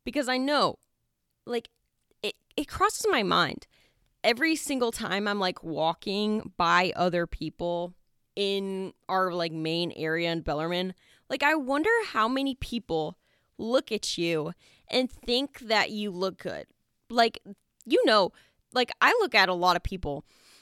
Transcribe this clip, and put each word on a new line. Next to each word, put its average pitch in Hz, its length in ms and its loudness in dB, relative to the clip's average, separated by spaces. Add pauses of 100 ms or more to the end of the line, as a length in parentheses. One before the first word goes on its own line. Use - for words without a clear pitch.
Because 254 240 -2
I 254 120 0
know, 262 400 2 (640)
like, 233 240 -6 (540)
it, 208 100 -6 (240)
it 302 100 -4
crosses - 400 -2
my 311 140 2
mind 175 460 0 (560)
every 277 320 2
single 254 360 -2
time 208 360 -4
I'm, 202 120 -2
like, 185 240 -4
walking 190 960 -2
by 175 380 2
other 175 320 0
people 175 640 -6 (420)
in 196 580 -2 (140)
our, 185 240 2
like, 170 200 -2
main 165 400 -2
area 165 400 -2
in 165 100 -2
Bellarmine, 175 540 -2 (340)
like, 277 140 -2
I 294 100 4
wonder 294 380 0 (160)
how 226 200 0
many 269 280 -2
people 165 640 -6 (400)
look 233 340 0
at - 260 -4
you 170 360 -2 (340)
and 254 240 0
think 247 480 -4
that 220 320 0
you 208 180 -4
look 185 300 -4
good. 85 260 -8 (440)
Like, 233 300 2 (460)
you 330 200 4
know, 214 260 6 (420)
like, 247 180 2 (100)
I 262 80 8 (100)
look 339 160 2
at 190 140 8
a 185 40 0
lot 175 220 4
of 175 80 -2
people 151 420 -6 (360)